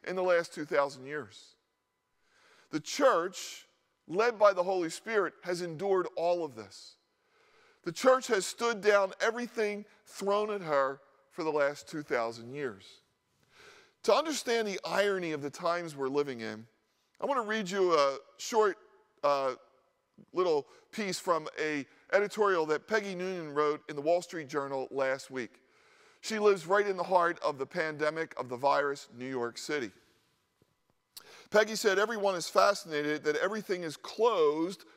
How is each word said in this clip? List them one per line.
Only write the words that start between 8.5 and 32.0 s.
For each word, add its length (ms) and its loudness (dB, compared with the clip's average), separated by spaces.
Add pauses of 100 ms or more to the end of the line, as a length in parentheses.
down 400 4
everything 640 -2 (200)
thrown 460 0
at 100 -6
her 380 2 (320)
for 120 -6
the 80 0
last 380 0
two 140 -8
thousand 500 -2
years. 300 -8 (1200)
To 100 4
understand 540 0
the 180 -6
irony 460 0
of 100 -6
the 80 -6
times 460 -4
we're 140 -4
living 320 -2
in, 260 -10 (520)
I 60 -2
want 160 0
to 60 -6
read 200 -2
you 260 2
a 240 4 (200)
short, 400 2 (460)
uh, 320 2 (800)
little 340 2 (240)
piece 260 -4
from 300 -2 (120)
a 260 -2 (280)
editorial 540 2
that 200 -2
Peggy 280 -2
Noonan 380 -6
wrote 360 2
in 60 -12
the 80 -6
Wall 180 4
Street 280 -10
Journal 420 -4
last 400 -2
week. 300 -8 (600)
She 160 -4
lives 300 4
right 180 4
in 120 -2
the 60 -4
heart 380 2
of 160 -2
the 80 -6
pandemic 720 -4
of 120 -8
the 80 -6
virus, 500 0 (100)
New 120 -10
York 280 -6
City. 340 -6 (1600)
Peggy 260 4
said, 220 0
"Everyone 380 0